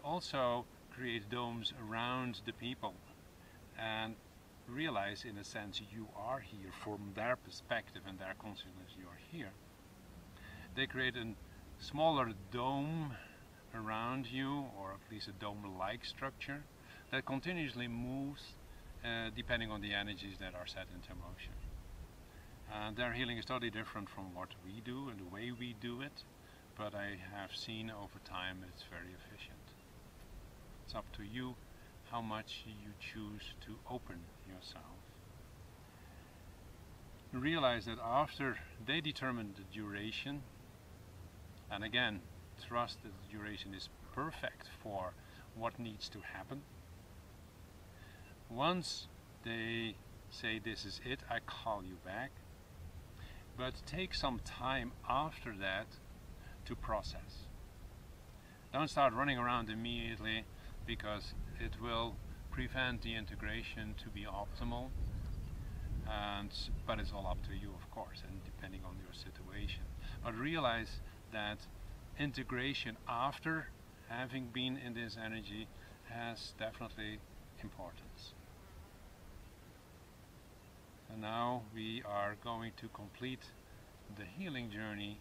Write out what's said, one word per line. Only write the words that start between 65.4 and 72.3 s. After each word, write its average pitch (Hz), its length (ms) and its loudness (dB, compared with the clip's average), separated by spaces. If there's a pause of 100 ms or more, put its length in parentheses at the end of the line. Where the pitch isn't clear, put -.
And, 104 440 2 (320)
but 110 140 4
it's - 120 2
all 98 160 0
up 90 200 4
to 95 60 -2
you, 95 220 0
of - 160 -8
course, - 340 -4
and 95 200 -4
depending 95 400 -4
on 92 180 -4
your - 100 -8
situation. - 680 -2 (400)
But 117 120 2
realize 123 640 6 (320)
that 104 240 4 (600)
integration 127 800 2 (140)